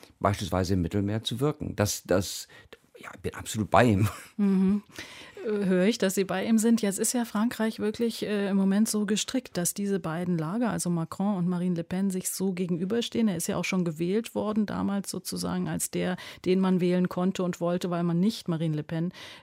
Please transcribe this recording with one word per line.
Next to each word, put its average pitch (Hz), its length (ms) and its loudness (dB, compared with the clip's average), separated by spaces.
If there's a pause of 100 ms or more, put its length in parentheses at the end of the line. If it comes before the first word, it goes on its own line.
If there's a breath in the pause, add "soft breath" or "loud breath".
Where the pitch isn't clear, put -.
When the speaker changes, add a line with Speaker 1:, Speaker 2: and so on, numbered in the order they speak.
(200 soft breath)
Speaker 1:
beispielsweise 92 520 2
im 95 80 4
Mittelmeer 101 420 0
zu 117 160 -4
wirken. 139 380 -2
Das, - 280 0
das, - 440 0 (480 loud breath)
ja, - 180 -16
ich - 60 -20
bin - 140 -6
absolut - 360 -4
bei 104 140 8
ihm. 107 240 6 (300 loud breath)
Speaker 2:
Mhm. 196 440 4 (640 loud breath)
Äh, 208 220 -2
höre 185 180 4
ich, 233 140 2
dass 190 160 0
Sie 196 100 0
bei 190 220 -4
ihm 226 100 4
sind. 226 240 4
Jetzt 202 180 0
ist 220 140 0
ja 240 140 0
Frankreich 220 520 -2
wirklich, 214 460 -2
äh, 202 240 0
im 196 80 0
Moment 196 320 4
so 208 160 0
gestrickt, 214 540 -2
dass 175 160 -2
diese 196 260 -2
beiden 170 380 -2
Lager, 196 320 -2
also 170 180 -2
Macron 175 480 0
und 175 100 0
Marine 180 280 0
Le 165 100 -2
Pen, 190 260 0
sich 185 200 -6
so 190 220 -2
gegenüberstehen. 190 760 0
Er 180 80 0
ist 175 100 -4
ja 196 120 -2
auch 175 60 -2
schon 185 200 0
gewählt 175 500 -2
worden, 208 300 0
damals 196 460 -2
sozusagen 180 580 -4
als 165 220 -4
der, 175 260 -2 (300 loud breath)
den 185 140 4
man 185 200 4
wählen 180 300 2
konnte 185 320 0
und 180 180 -2
wollte, 175 300 0
weil 175 140 0
man 170 160 2
nicht 214 280 0
Marine 160 280 -2
Le 151 80 -4
Pen 170 280 -4 (300 loud breath)